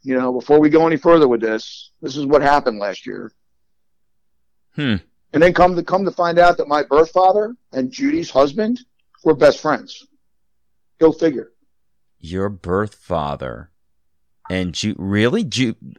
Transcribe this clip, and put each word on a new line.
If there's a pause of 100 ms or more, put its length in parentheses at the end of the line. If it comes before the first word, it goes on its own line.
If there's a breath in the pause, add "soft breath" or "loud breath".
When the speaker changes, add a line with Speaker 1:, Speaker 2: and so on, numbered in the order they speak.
Speaker 1:
you
know,
before
we
go
any
further
with
this, (100)
this
is
what
happened
last
year." (1400)
Speaker 2:
Hmm. (360)
Speaker 1:
And
then
come
to,
come
to
find
out
that
my
birth
father (160)
and
Judy's
husband (440)
were
best
friends. (920)
Go
figure. (640)
Speaker 2:
Your
birth
father (800)
and
Ju-,
really?
Ju-, (220)